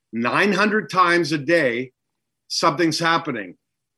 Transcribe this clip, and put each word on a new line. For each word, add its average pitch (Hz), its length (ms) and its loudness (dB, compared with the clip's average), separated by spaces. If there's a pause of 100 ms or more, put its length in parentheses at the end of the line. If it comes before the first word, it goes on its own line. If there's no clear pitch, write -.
(120)
nine 131 400 0
hundred 202 360 0
times 175 440 2
a 156 60 0
day, 131 540 0 (540)
something's 165 540 0
happening. 143 560 -2 (420)